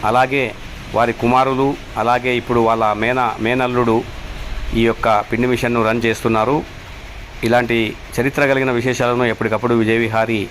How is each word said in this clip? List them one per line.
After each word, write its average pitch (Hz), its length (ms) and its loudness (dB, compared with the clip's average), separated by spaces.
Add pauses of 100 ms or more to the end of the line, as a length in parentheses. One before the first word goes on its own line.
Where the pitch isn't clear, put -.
అలాగే 127 500 2 (380)
వారి 117 200 2
కుమారులు, 131 640 2 (220)
అలాగే 120 400 0
ఇప్పుడు 120 220 0
వాళ్ళ 113 340 2
మేన-, 117 460 0
మేనల్లుడు 123 640 2 (720)
ఈ 113 60 2
యొక్క 113 380 2
పిండి 117 280 -2
మిషన్ను 117 400 0
రన్ 113 180 0
చేస్తున్నారు. 113 580 0 (800)
ఇలాంటి 117 520 2 (260)
చరిత్ర 139 240 0
కలిగిన 135 260 2
విశేషాలను 120 520 0
ఎప్పటికప్పుడు 110 500 0
విజయవిహారి 113 760 2